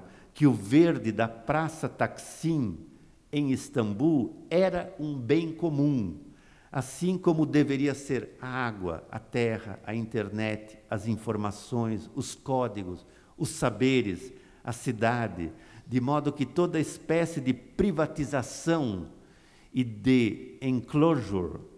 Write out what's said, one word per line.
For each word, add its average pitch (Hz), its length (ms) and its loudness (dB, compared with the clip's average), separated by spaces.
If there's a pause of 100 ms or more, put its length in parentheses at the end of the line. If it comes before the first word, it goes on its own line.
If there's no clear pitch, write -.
(320)
que 147 160 4
o 127 60 6
verde 113 580 4
da 110 160 0
Praça 147 640 -4
Taksim, 123 880 -2 (520)
em 147 220 0
Istambul, 123 1000 0
era 180 480 2
um 147 200 -6
bem 151 340 2
comum, 143 640 2 (540)
assim 175 460 -2
como 160 280 2
deveria 139 480 2
ser - 460 -6
a 127 80 -10
água, 107 640 -4
a 113 80 -10
terra, 113 680 -2
a 104 80 -6
internet, 107 840 -4 (100)
as 110 200 -4
informações, 107 1080 -2
os - 200 -6
códigos, 104 680 -4 (300)
os - 140 -4
saberes, 120 800 0 (320)
a 120 80 -6
cidade, 110 800 -2 (340)
de 123 140 0
modo 143 320 2
que 143 140 -2
toda 165 340 0
espécie 160 600 0
de 127 120 2
privatização 143 1600 -2 (640)
e 131 100 2
de 113 800 2
enclosure, 123 1000 2 (180)